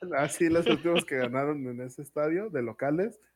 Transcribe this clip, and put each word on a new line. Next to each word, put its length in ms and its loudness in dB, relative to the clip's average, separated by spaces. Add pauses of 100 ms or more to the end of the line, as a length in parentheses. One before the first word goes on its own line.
(160)
ah, 120 2
sí, 200 2
los 180 4
últimos 380 2
que 120 -4
ganaron 520 -2
en 140 -8
ese 200 -12
estadio 460 -2
de 140 -2
locales 580 -2 (160)